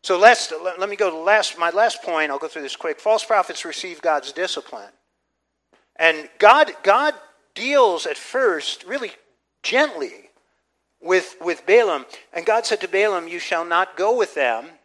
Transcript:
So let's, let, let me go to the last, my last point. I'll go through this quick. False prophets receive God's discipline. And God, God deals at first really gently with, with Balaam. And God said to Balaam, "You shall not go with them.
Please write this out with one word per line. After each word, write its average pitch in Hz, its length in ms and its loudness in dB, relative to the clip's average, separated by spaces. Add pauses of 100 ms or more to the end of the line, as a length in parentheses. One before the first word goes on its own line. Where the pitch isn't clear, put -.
So 180 160 0
let's, 214 360 6 (100)
let, 180 160 -6
let 202 100 -4
me 202 60 -8
go 202 140 0
to 160 60 -6
the 160 60 -10
last, 190 380 0
my 170 120 0
last 208 320 0
point. 156 280 -2
I'll 139 60 -6
go 156 100 -8
through 156 140 -12
this 135 160 -10
quick. 156 240 -6
False 214 240 0
prophets 185 400 0
receive 160 360 -10
God's 147 300 -2
discipline. 139 600 -8 (1040)
And 160 320 0 (100)
God, 269 320 8 (120)
God 277 320 2 (380)
deals 240 520 0
at 156 100 -4
first 202 720 -4
really 240 260 -8 (520)
gently 220 680 -4 (720)
with, 185 400 0
with 170 240 -6
Balaam. 185 400 2 (260)
And 170 140 -10
God 220 200 2
said 214 140 -2
to 185 80 -6
Balaam, 190 400 -2
"You 170 120 -10
shall 170 260 -4
not 175 320 -2
go 208 180 2
with 220 200 -2
them. 123 320 0 (180)